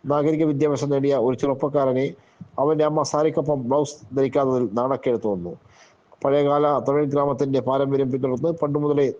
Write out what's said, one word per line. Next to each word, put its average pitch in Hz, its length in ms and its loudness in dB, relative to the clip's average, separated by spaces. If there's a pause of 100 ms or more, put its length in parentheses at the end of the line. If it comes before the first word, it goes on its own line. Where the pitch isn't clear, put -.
നാഗരിക 151 400 2
വിദ്യാഭ്യാസം 143 440 0
നേടിയ 139 260 2
ഒരു 123 220 2
ചെറുപ്പക്കാരനെ 139 760 0 (460)
അവന്റെ 151 260 2
അമ്മ 151 160 0
സാരിക്കൊപ്പം 147 640 0
ബ്ലൗസ് 139 480 -2
ധരിക്കാത്തതിൽ 131 580 2
നാണക്കേട് 123 520 0
തോന്നുന്നു. 90 320 -4 (680)
പഴയകാല 143 540 2
തമിഴ് 143 260 0
ഗ്രാമത്തിന്റെ 139 540 0
പാരമ്പര്യം 135 520 0
പിന്തുടർന്ന് 127 380 -2
പണ്ട് 147 300 -2
മുതലേ 143 400 2